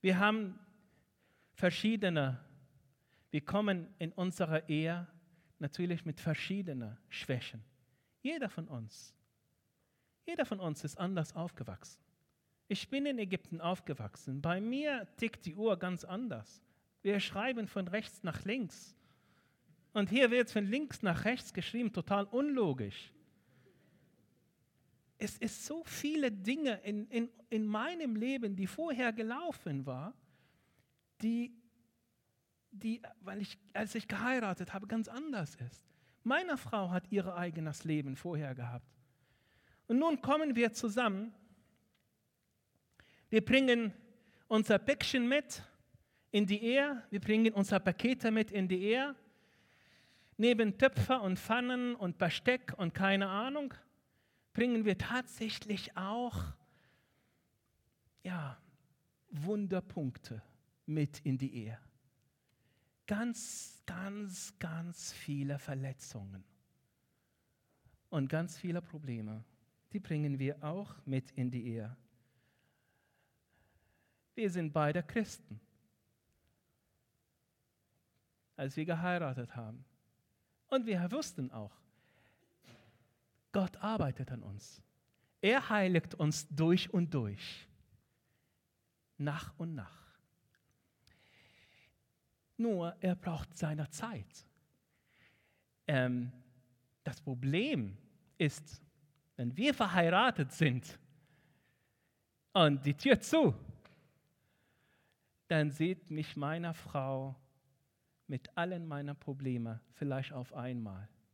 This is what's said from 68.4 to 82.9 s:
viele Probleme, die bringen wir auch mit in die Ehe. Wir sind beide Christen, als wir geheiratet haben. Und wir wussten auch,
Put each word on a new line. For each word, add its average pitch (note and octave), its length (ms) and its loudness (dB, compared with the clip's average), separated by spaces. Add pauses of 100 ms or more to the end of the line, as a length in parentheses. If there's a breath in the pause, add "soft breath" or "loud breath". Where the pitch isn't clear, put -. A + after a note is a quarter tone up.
viele F3 240 -4
Probleme, A#2 640 -8 (480)
die G3+ 80 -2
bringen D3+ 380 0
wir C#3 260 -2
auch F#3 300 -6 (100)
mit C3+ 280 -2
in B2+ 180 -2
die B2 160 -4
Ehe. A2+ 280 -6 (2500)
Wir A3 140 2
sind E3+ 240 0
beide D3+ 300 4
Christen, - 580 -4 (3000)
als C3+ 200 -4
wir D#3 100 -2
geheiratet E3 680 -2
haben. A#2 300 -10 (840)
Und C4 180 0
wir F3+ 260 0
wussten A3 400 -4
auch, G#2+ 200 -10 (1800 soft breath)